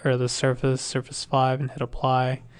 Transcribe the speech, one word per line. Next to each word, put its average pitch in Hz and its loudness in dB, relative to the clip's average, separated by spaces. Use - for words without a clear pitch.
or 131 2
the 123 0
surface, 131 0
surface - -6
five, 131 2
and 131 -2
hit - -10
apply. 127 0